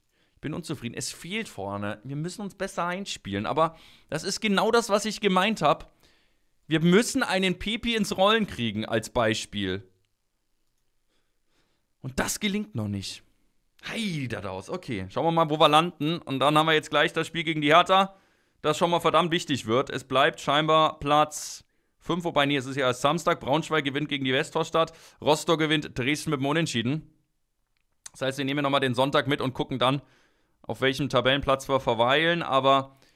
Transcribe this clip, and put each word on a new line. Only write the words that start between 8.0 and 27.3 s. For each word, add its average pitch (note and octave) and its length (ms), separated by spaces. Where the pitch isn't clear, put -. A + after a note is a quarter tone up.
Rollen G#3 300
kriegen, A2 380
als A2+ 260
Beispiel. G#2 760
Und B2+ 180
das - 200
gelingt G#3 340
noch G#2+ 140
nicht. G2+ 340
Hei, F3 420
da G#2 100
raus. F#2+ 300
Okay, A#2+ 400
schauen C3+ 160
wir E3 60
mal, E3 180
wo D3+ 100
wir D#3 100
landen. D#3+ 500
Und C3+ 200
dann C#3+ 180
haben D#3 80
wir D#3+ 80
jetzt D3+ 160
gleich D3+ 240
das D#3+ 140
Spiel E3 160
gegen D#3 180
die D3 120
Hertha, F#3+ 420
das D3+ 160
schon F3 140
mal E3+ 100
verdammt D#3+ 300
wichtig E3+ 340
wird. A#2 240
Es - 160
bleibt C#3 340
scheinbar D#3 600
Platz D3 680
fünf, E3+ 240
wobei, D3 220
nee, C#3+ 100
es B2+ 100
ist C3+ 120
ja C3+ 100
erst B2 140
Samstag. D#3+ 400
Braunschweig D3+ 420
gewinnt C#3+ 240
gegen C#3+ 160
die C3 80
Westtorstadt. D#3+ 640
Rostock D#3 400
gewinnt, D3+ 400
Dresden D3 300
mit D3 100
dem C3 60
Unentschieden. D3 680